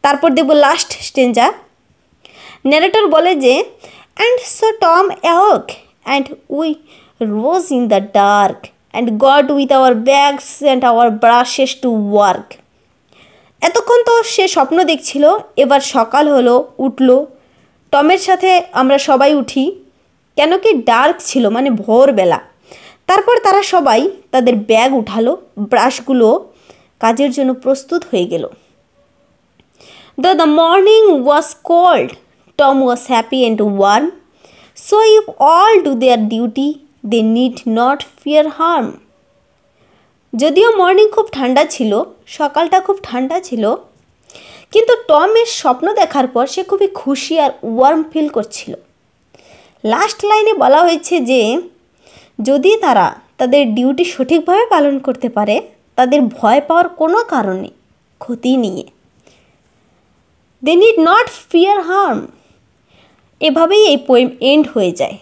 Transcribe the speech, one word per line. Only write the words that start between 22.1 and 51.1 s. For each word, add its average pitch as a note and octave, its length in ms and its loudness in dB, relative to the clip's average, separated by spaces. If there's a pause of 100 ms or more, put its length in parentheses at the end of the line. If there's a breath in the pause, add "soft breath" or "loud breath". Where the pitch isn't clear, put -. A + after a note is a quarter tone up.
তারপর G#4 320 2
তারা G4 240 2
সবাই C#4+ 480 0 (200)
তাদের A#3+ 260 2
ব্যাগ A3+ 380 0
উঠালো, A3+ 420 -2 (220)
ব্রাশগুলো A#3 960 0 (480 soft breath)
কাজের A#3+ 300 0
জন্য C4 240 -2
প্রস্তুত C4 500 -4
হয়ে F#3 200 -4
গেল। E3 240 -6 (1700 soft breath)
Though E4 200 2
the D#4 180 2
morning F#4+ 680 4
was D4 200 2 (260)
cold, E4+ 380 2 (500)
Tom C4+ 260 2
was B3 240 -2
happy A#3+ 400 0
and G#3 300 -2
warm। G#3+ 320 2 (800 soft breath)
So G#4 60 2
if G#4+ 320 4
all F4 560 2
do C#4 160 -2
their A#3+ 280 2
duty, A#3+ 440 -4 (340)
they A3 160 0 (140)
need B3 200 -2 (220)
not C4 200 0
fear D4+ 460 -2
harm। D#4 460 -2 (1500)
যদিও F4 400 2
মর্নিং F#4+ 340 4
খুব A4 220 -2
ঠান্ডা C4 320 0
ছিল, A3 380 -4 (240)
সকালটা E4 540 -2
খুব G4 220 -4
ঠান্ডা C4 380 -6
ছিল, A3 340 -4 (960 loud breath)
কিন্তু A#4 240 4 (140)
টমের G4+ 380 2
স্বপ্ন D#4+ 480 -4
দেখার C#4+ 320 -2
পর B3+ 200 -2
সে F#4+ 160 -8
খুবই G4 240 -2
খুশি D4+ 540 -4
আর C4+ 100 0 (120)
ওয়ার্ম C4 400 0 (100)
ফিল D#4 160 -4
করছিল। - 460 -10 (1120 soft breath)
লাস্ট E4+ 400 -2
লাইনে G#4+ 300 2
বলা C#4+ 260 2
হয়েছে E4+ 400 0